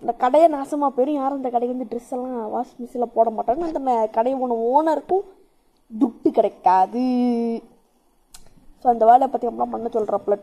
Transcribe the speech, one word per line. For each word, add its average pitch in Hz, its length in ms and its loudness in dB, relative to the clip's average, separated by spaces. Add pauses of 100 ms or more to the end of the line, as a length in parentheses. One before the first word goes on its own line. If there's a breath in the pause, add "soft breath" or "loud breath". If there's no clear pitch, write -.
அந்த 226 120 -4
கடையே 302 360 6
நாசமா 285 400 -2
போயிடும். 277 320 0
யாரும் 269 160 -2
அந்த 254 140 -4
கடைக்கு 247 260 -2
வந்து 254 140 -8
dress 240 220 -10
எல்லாம் 247 400 -8
வாஷிங் 240 280 -8
மிஷினில் 240 340 -6
போட 226 160 2
மாட்டாங்க. 226 360 -4
அந்த 320 140 -6
ந-, 233 300 0
கடை 240 240 0
ஓன-, 247 320 -2
ஓனருக்கும் 311 600 0 (640)
துட்டு 233 400 -2
கிடைக்காது. 202 760 0 (1700)
So, - 160 -6
அந்த 226 120 2
வேலையை 254 240 6
பற்றி 240 200 -4
நம்மளாம் 233 260 -4
பண்ண 226 140 -6
சொல்கிறப்பல 202 540 -2